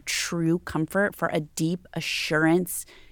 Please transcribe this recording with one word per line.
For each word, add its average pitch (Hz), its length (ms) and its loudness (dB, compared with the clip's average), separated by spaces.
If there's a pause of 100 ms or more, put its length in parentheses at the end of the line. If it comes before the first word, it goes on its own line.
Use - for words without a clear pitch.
true 170 540 0
comfort, 190 540 -2
for - 180 -2
a 160 80 0
deep 160 540 -2
assurance 160 920 0 (260)